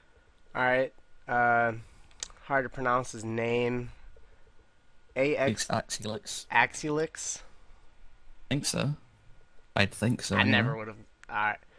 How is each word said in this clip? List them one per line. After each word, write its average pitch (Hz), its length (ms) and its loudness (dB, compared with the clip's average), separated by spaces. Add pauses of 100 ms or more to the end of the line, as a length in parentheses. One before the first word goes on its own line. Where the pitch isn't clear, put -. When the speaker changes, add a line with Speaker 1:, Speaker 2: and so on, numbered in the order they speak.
(540)
Speaker 1:
All 123 80 0
right. 127 300 2 (360)
Uh, 120 460 4 (720)
hard 135 180 2
to 120 40 -8
pronounce 123 440 0
his 110 120 -8
name. 120 680 0 (1200)
A 139 200 2
X 127 260 0
Speaker 2:
It's - 80 -4
Axelix. - 800 -4
Speaker 1:
Axelix? 151 920 0 (1080)
Speaker 2:
I 131 40 2
think 147 120 -2
so. - 300 0 (800)
I'd 98 160 4
think 117 300 0
so, 98 140 0
Speaker 1:
I 104 40 6
Speaker 2:
yeah. - 100 6
Speaker 1:
never 117 260 4
would've. 107 200 -8 (340)
All 120 40 -8
right. 107 240 0 (200)